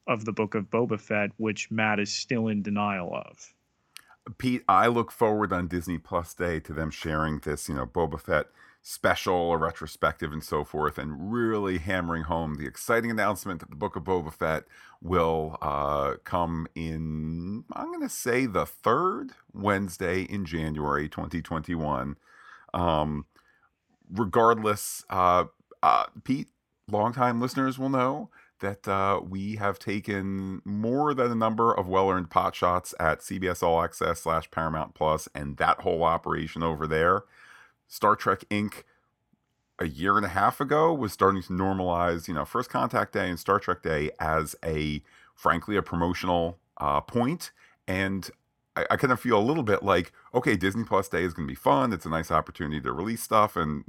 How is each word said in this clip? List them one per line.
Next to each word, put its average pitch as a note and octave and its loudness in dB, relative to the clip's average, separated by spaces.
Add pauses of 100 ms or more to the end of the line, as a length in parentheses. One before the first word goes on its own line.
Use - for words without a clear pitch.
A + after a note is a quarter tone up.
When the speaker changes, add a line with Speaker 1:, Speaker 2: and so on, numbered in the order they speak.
Speaker 1:
of A2 0
the A2 -2
Book G#2 0
of G2+ -4
Boba A2+ 0
Fett, G#2 -2
which A2 -4
Matt A2 0
is G2+ -2
still A2+ -2
in G#2 0
denial G2+ -2
of. - -12 (840)
Speaker 2:
Pete, B2 -2
I G2 6
look A#2 2
forward G#2+ 2
on F2+ 0
Disney E2+ -4
Plus E2+ -4
Day F2 -2
to - -12
them D#2 -4
sharing D#2 -2
this, D2 -6
you D2+ -4
know, B1+ -4
Boba D#2+ -2
Fett D2+ 0 (380)
special, F2+ 0
a E2 4
retrospective D#2+ -2
and D#2 -6
so D2+ -2
forth, D2+ -4
and D2+ -8
really A2 0
hammering E2+ -2
home D#2+ -2
the D2 -6
exciting A#2 0
announcement G2+ -2
that - -18
the D2 -16
Book G2 -4
of E2 -6
Boba E2+ 0
Fett D#2+ -2 (360)
will, E2 0
uh, C#2+ 0 (100)
come E2 -2
in, D#2+ -6
I'm E4 -8
gonna D#4 -6
say, B2+ -2
the F2 -2
third F#3+ -2 (220)
Wednesday F#2+ -2
in G2 -6
January D2+ -2
twenty E2 -6
twenty-one. D2+ -4 (560)
Um, D#2 0 (840)
regardless, G#2+ 2
uh, F2+ 4 (360)
uh, A#1 6 (180)
Pete, C3+ -4 (420)
longtime A#2 2
listeners C3 -2
will C3 -4
know C3+ 0 (280)
that, G2+ -6
uh, G2 2
we G2 -8
have G2+ -2
taken G2 -4
more A#2+ 0
than B2 2
a A#2 -2
number A2+ 4
of F#2 0
well-earned F#2 2
pot F#2 2
shots F2+ 0
at D#2+ 2
C F#2+ -8
B F#2 -2
S F2+ -2
All E2+ 4
Access E2+ -2
slash D#2+ -2
Paramount D#2+ -4
Plus D#2 0
and C#2+ -8
that D#2+ 2
whole E2+ 0
operation D#2+ 0
over D#2+ -2
there. E2+ 4 (640)
Star G#2+ 2
Trek - 0
Inc G#2 -2 (920)
a F2+ -2
year F2+ 2
and G#2 2
a F2+ -2
half G2 2
ago D3+ 2
was B2+ -2
starting F#2+ 4
to F#2 -8
normalize, F2+ 0
you F2+ -4
know, D2 -2
First - -4
Contact B2+ 0
Day G2 0
and F2 -4
Star G2+ 4
Trek - -2
Day D#2 0 (100)
as D#2 0 (100)
a, D2+ -2 (320)
frankly, E2+ 0
a F#2 2
promotional, F2 0 (200)
uh, D2 0
point. B2 -2 (360)
And F#2+ -2 (440)
I, - 0
I G#2+ 4
kind B2+ 4
of A2 2
feel A#2 4
a G2+ 6
little D3+ 2
bit G#2 2
like, F#2 4 (220)
okay, A#2+ 2
Disney G2 0
Plus G2+ 2
Day F2 0
is F2 -2
gonna D#2+ -6
be B1 -8
fun. C3 2
It's F2 -6
a E2 -6
nice D#2+ -2
opportunity D2+ -2
to B1+ -2
release G2+ -4
stuff G#2+ 4
and, D2+ -2